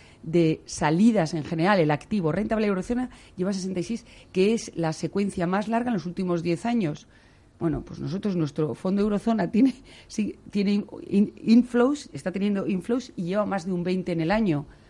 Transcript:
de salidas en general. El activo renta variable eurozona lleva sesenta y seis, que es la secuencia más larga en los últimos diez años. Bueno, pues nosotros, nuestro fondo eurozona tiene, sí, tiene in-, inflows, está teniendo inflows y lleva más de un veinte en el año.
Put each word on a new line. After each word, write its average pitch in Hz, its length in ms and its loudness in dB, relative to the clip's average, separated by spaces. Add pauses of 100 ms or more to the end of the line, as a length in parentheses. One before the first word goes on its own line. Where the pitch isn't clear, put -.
(240)
de 160 400 2
salidas 170 720 2
en 151 100 -4
general. 175 340 2
El 151 140 4
activo 160 400 -2
renta 214 240 -2
variable 208 220 0
eurozona 247 320 -4 (260)
lleva 185 160 -2
sesenta 185 260 -4
y 170 60 -4
seis, 226 200 -6 (280)
que 196 200 4
es - 220 -2
la 160 180 -2
secuencia 190 540 -2
más 196 220 -2
larga 233 220 0
en 233 40 0
los 175 120 -4
últimos 175 360 -2
diez 170 240 -2
años. 202 400 -2 (540)
Bueno, 147 260 0
pues - 140 -14
nosotros, 185 340 -4
nuestro 151 400 -2
fondo 190 280 0
eurozona 208 480 0
tiene, 247 240 4 (340)
sí, - 280 -4 (140)
tiene 202 340 0 (240)
in-, 202 280 2
inflows, 240 760 4
está 180 200 -6
teniendo 196 340 -2
inflows 208 480 -4
y 185 100 -6
lleva 196 220 0
más 190 180 -4
de 190 80 -4
un 175 120 -2
veinte 185 260 -2
en 165 100 0
el 165 120 0
año. 185 340 0 (240)